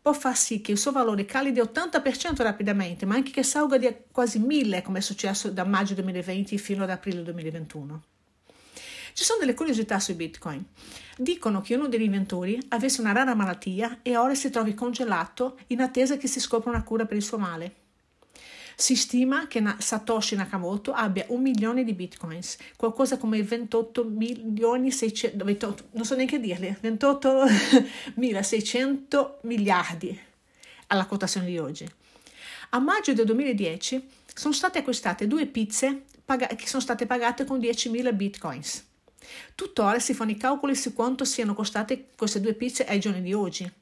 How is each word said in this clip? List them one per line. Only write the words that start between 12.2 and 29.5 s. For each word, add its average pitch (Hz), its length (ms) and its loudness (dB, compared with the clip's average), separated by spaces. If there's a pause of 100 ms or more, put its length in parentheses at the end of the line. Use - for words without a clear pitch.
avesse 247 320 0
una 214 100 2
rara 247 240 4
malattia 202 680 -2
e 247 140 0
ora 262 200 4
si 269 140 -2
trovi 220 220 0
congelato 240 840 -2 (100)
in 247 120 -2
attesa 262 360 2
che 269 120 -4
si - 100 -2
scopra 240 320 0
una 226 140 -2
cura 220 220 0
per 208 100 -2
il 208 60 0
suo 220 140 -4
male. 175 380 -6 (1000)
Si - 180 2
stima 262 540 2
che 240 100 -2
Na-, 208 200 2
Satoshi 220 580 0
Nakamoto 196 560 -2
abbia 202 360 0
un 247 140 0
milione 240 400 2
di 226 100 0
Bitcoins, 175 640 -8 (200)
qualcosa 240 420 2
come 220 240 0
ventotto 226 640 0
milioni 226 880 0
seicento, 214 520 -2
ventotto, 202 460 -2
non 226 160 -4
so 269 80 0
neanche 262 240 2
dirli, 190 420 -2
ventottomilaseicento 262 2500 4
miliardi 190 760 0 (680)